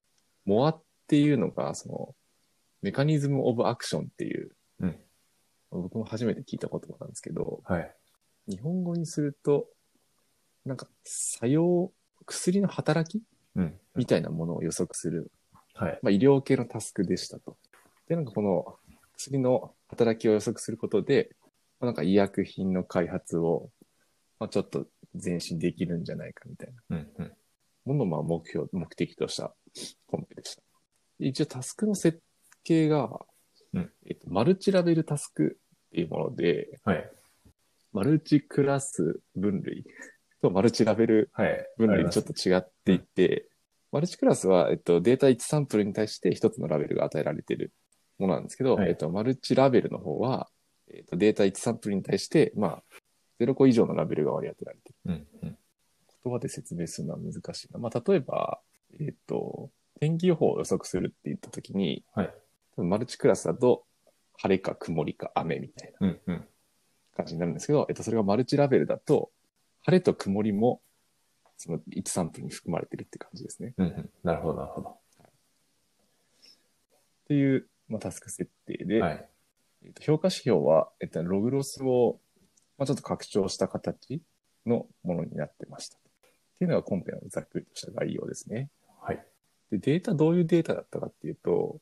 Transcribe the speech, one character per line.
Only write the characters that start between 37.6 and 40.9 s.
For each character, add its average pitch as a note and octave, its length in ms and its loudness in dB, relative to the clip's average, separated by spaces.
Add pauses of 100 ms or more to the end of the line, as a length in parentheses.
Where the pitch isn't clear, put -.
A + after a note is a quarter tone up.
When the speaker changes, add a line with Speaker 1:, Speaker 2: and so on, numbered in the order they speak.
Speaker 1:
マ G2 100 -2
ル D3+ 160 4
チ D3+ 220 4
ク - 220 0
ラ C#3 180 2
ス - 400 -2 (140)
分 G2 280 0
類 - 220 -10 (560)
と - 80 6
マ F#2+ 120 2
ル A2+ 100 8
チ A#2 120 2
ラ G#2+ 100 4